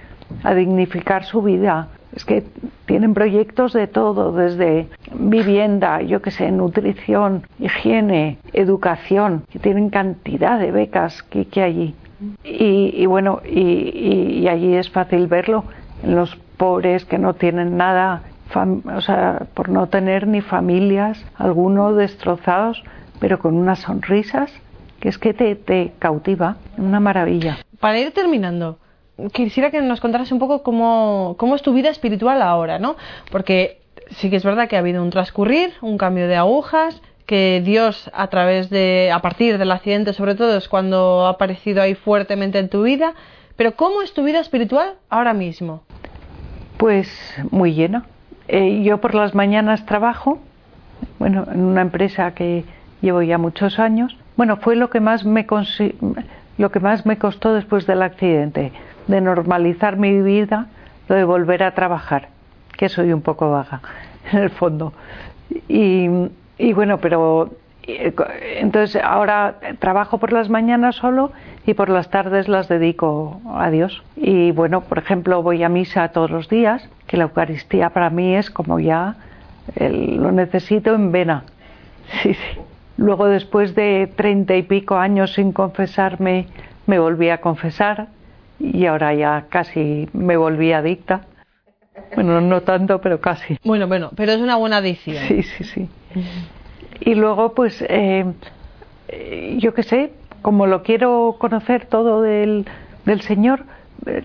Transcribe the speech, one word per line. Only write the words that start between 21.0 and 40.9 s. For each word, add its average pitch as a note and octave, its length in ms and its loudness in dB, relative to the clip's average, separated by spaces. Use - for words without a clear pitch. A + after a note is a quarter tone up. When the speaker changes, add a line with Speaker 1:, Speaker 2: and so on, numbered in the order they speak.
Speaker 1:
algunos G3 600 2
destrozados, G3+ 840 0
pero F#3+ 200 0
con D#3+ 160 0
unas F3+ 240 2
sonrisas G#3 760 -2
que G3+ 80 -2
es F#3+ 80 -4
que A3 160 0
te, G#3 220 0
te F#3 440 -2
cautiva, F3 560 0
una G3+ 240 0
maravilla. F3 560 0
Speaker 2:
Para A3 180 2
ir C#4+ 120 -2
terminando, F3+ 680 -2
quisiera B3+ 360 0
que D4 120 2
nos B3 180 -2
contaras A#3+ 320 -2
un B3+ 80 0
poco C#4 240 0
cómo, A3 720 0
cómo B3+ 180 2
es C#4+ 60 -2
tu C#4 120 2
vida C4+ 160 2
espiritual B3 520 0
ahora, E3+ 380 0
¿no? C4 160 -4
Porque F#3+ 520 0
sí F#3+ 180 -6
que G3 80 2
es F#3 80 -2
verdad G#3+ 240 2
que G#3 80 0
ha - 20 2
habido F3 240 0
un F3 60 -2
transcurrir, G#3 720 0
un A3 160 -4
cambio F#3 300 0
de F3 100 2
agujas, D4 640 0
que F#3+ 380 2
Dios, G#3+ 500 0
a G3 140 -2
través F#3 420 0
de, F#3 440 2
a E3+ 60 2
partir G3+ 380 2
del F#3+ 140 0
accidente G3+ 420 -2
sobre G3+ 220 0
todo, A3 220 2
es - 120 -8
cuando F#3 560 2